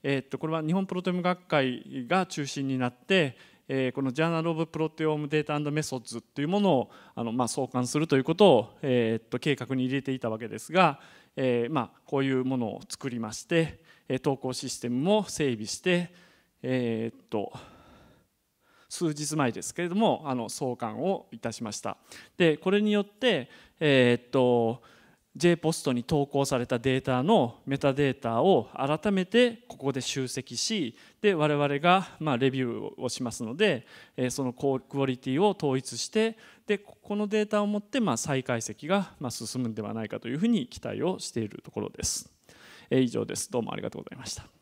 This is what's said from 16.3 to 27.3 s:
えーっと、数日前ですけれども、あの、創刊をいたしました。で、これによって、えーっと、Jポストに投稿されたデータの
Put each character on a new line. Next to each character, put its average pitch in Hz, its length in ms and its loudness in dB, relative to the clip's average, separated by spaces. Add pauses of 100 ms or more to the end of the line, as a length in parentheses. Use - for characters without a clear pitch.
え 117 540 -2
ー - 20 -20
っ - 120 -20
と、 104 240 -4 (1400)
数 - 160 -6
日 151 320 -4
前 156 140 2
で - 100 -10
す - 120 -10
け 175 100 -6
れ 175 60 -4
ど 175 60 -6
も、 180 300 2
あ 135 100 -4
の、 113 140 -4
創 127 260 -4
刊 110 280 -6
を 190 280 -2
い 117 60 -16
た 113 140 -6
し 120 120 -10
ま 107 80 -6
し - 80 -10
た。 - 160 -6 (400)
で、 160 220 4
こ 190 140 -2
れ 208 100 2
に 214 100 2
よ 208 100 2
っ 196 40 -2
て、 196 440 -2 (300)
え 127 420 6
ー - 60 -20
っ - 40 -20
と、 120 500 2 (540)
J 170 200 4
ポ 165 160 0
ス - 120 -6
ト 131 100 2
に 120 100 0
投 143 220 2
稿 139 180 0
さ 135 140 0
れ 120 80 0
た 123 140 -2
デ 131 200 2
ー 131 40 -6
タ 127 200 0
の 156 420 4